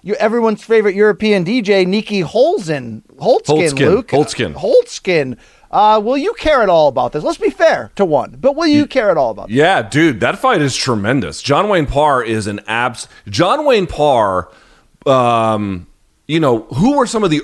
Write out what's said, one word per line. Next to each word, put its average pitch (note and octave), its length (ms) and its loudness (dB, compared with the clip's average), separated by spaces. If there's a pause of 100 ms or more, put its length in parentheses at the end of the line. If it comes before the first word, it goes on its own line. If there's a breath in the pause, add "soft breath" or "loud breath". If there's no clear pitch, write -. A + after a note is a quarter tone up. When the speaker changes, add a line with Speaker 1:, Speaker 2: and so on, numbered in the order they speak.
Speaker 1:
your, F#3+ 140 -4
everyone's A3 460 0
favorite G#3 320 2
European G#3 480 2
D A3 200 -2
J, G3 240 2
Nikki G3+ 360 -2
Holzen. D#3 800 -2 (140)
Holtzkin, D#3+ 540 0
Speaker 2:
Holtzkin. C#3 200 2
Speaker 1:
Luke. A#3 180 0
Speaker 2:
Holtzkin. B2+ 460 -2
Speaker 1:
Holtzkin. E3+ 840 0 (320 soft breath)
Uh, G#3+ 280 4
will A#3+ 200 -2
you F#4+ 160 -4
care D4 280 0
at G3+ 60 0
all D#3+ 200 4
about B2 240 -2
this? D#3 120 -6
Let's D#4+ 140 -4
be G#4 120 -2
fair E3 460 0
to G3+ 80 0
one, C3 340 -2
but C4 160 0
will E4 120 -2
you D4 160 4
Speaker 2:
Y-, C#4+ 60 -2
Speaker 1:
care G#3+ 220 0
at E3+ 60 2
all C3 140 0
about G2 180 -12
this? G#2+ 80 -2
Speaker 2:
Yeah, D#3+ 240 4
dude, B2 400 0
that C3+ 180 -2
fight B3 220 0
is C#3 160 -2
tremendous. A2 640 -2
John D#3+ 280 0
Wayne F3 180 0
Parr C3+ 360 0
is A2 240 -4
an G2+ 200 -8
abs-, A#2 420 -4 (180 loud breath)
John F#3+ 380 0
Wayne A3+ 220 2
Parr, A2 640 0 (560 soft breath)
um, A2 800 0 (460)
you D#3+ 80 0
know, B2 200 2 (140)
who A#3 220 2
were B3+ 100 2
some A3 180 -4
of F3+ 60 2
the D3 140 -2